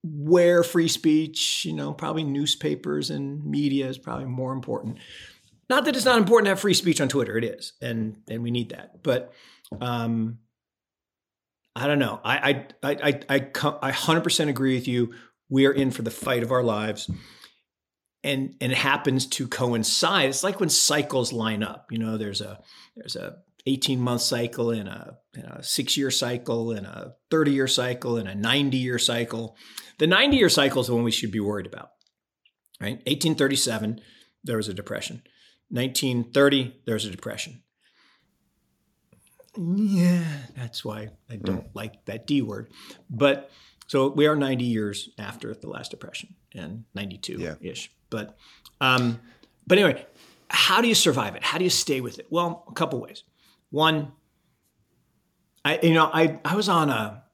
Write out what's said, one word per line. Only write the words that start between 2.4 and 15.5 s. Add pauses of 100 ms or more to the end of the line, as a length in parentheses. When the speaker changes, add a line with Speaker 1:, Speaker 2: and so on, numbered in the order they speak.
Speaker 1:
and
media
is
probably
more
important. (720)
Not
that
it's
not
important
to
have
free
speech
on
Twitter.
It
is.
And, (100)
and
we
need
that.
But, (480)
um, (1400)
I
don't
know.
I, (160)
I,
I, (160)
I, (100)
I
co-,
I
hundred
percent
agree
with
you. (340)
We